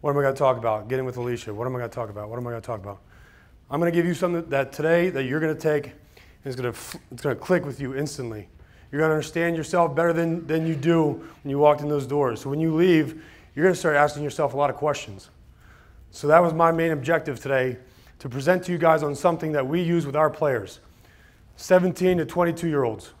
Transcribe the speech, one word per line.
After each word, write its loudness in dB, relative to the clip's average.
"What 0
am 2
I 2
gonna 2
talk 2
about? -2
Getting -2
with -8
Alicia. -6
What -6
am -4
I -6
gonna -6
talk -8
about? -12
What -10
am -8
I -8
gonna -10
talk -8
about?" -12
I'm -2
gonna 2
give 2
you 0
something -2
that -2
today 2
that -4
you're -2
gonna 0
take, 0
and -18
it's -8
gonna -4
f-, -12
it's -16
gonna 0
click 0
with -8
you -6
instantly. -6
You're -2
gonna 4
understand -2
yourself 0
better 2
than, -2
than -2
you 0
do 0
when -10
you -4
walked 6
in -4
those -2
doors. 0
So -6
when -2
you 0
leave, 4
you're 0
gonna 6
start 0
asking 2
yourself -2
a -4
lot 2
of -6
questions. -6
So -6
that 8
was 2
my 4
main 0
objective -2
today, -2
to -12
present 0
to -4
you -2
guys 4
on -4
something 0
that 0
we 0
use 0
with -6
our 4
players, -4
seventeen 2
to 0
twenty-two-year-olds -2